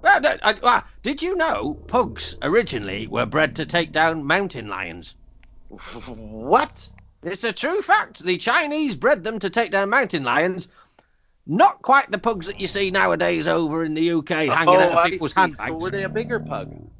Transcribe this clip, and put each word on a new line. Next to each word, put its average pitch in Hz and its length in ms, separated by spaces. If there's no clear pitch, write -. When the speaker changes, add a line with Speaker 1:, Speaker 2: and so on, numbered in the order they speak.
Speaker 1:
Well, 370 180
no, - 220
I, 214 200
well, 240 220
did 285 200
you 359 140
know 320 380
pugs - 560
originally 113 640
were 117 200
bred 143 300
to 156 100
take 170 260
down 160 320
mountain 151 440
lions? 87 460
Speaker 2:
<laughs> 104 60
What? 110 800
Speaker 1:
It's 196 220
a 226 80
true 349 300
fact. - 420
The 180 120
Chinese 285 600
bred 202 260
them 220 160
to 196 120
take 226 200
down 196 200
mountain 190 340
lions. 170 440
Not 214 360
quite 254 280
the 208 80
pugs 202 280
that 196 140
you 185 60
see 196 240
nowadays 175 580
over 165 360
in 156 100
the 156 80
U 170 200
K 160 260
hanging 165 280
Speaker 2:
Oh, 190 40
Speaker 1:
out - 120
of 165 60
Speaker 2:
I 170 120
Speaker 1:
people's 170 240
Speaker 2:
see. 190 60
Speaker 1:
handbags. 135 280
Speaker 2:
So 160 60
were 170 160
they 196 140
a 185 40
bigger 226 320
pug? 131 320